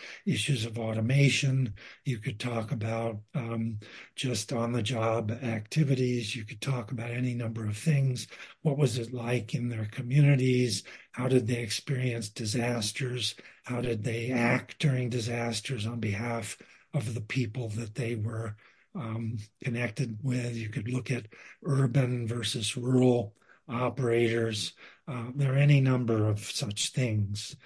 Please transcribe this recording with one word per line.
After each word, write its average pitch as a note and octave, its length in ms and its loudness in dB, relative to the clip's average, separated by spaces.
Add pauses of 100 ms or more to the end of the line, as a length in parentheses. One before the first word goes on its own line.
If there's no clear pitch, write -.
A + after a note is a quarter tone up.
(260)
issues C3 400 0
of A2+ 140 -6
automation. B2+ 960 2 (280)
You B2 140 -2
could G#2 220 -6
talk A#2 320 -2
about, A2+ 480 -4 (160)
um, A2+ 420 -4 (380)
just A#2+ 360 -4
on-the-job A2+ 800 0
activities. B2 1040 0
You G#2+ 100 -8
could G#2+ 160 -14
talk B2 300 -2
about A#2+ 200 -4
any B2 240 -2
number A2+ 320 -4
of G#2 100 -2
things. C3+ 500 2 (360)
What C#3+ 140 2
was C3 200 2
it A#2 160 -6
like A#2+ 400 -2
in A#2+ 160 0
their A2 160 -4
communities? B2+ 1000 4 (280)
How B2 160 -2
did B2 180 6
they A#2+ 160 0
experience A#2+ 680 -2
disasters? A#2+ 1040 -2 (300)
How B2 160 -4
did A2+ 220 -2
they A#2 280 -2
act A#2+ 480 2
during B2+ 300 2
disasters A#2 760 -2
on A#2 140 -4
behalf A2 580 -4 (340)
of A2+ 220 -2
the A2 80 -6
people A#2 480 -4
that A2 240 -8
they A#2 220 -4
were, A2 400 -4 (400)
um, A2+ 420 -4 (260)
connected A#2 600 -2
with? B2 320 -2
You A2 140 -6
could G#2 200 -6
look B2 220 -4
at A2+ 160 -6 (360)
urban B2 640 2
versus A2+ 480 -2
rural B2 600 4 (320)
operators. A#2 1040 2 (340)
Uh, A#2+ 180 -6 (100)
there C3+ 180 2
are C#3 40 4
any C#3+ 240 8
number A#2 460 4
of G#2 120 2
such - 520 -4
things, G#2+ 640 -2 (100)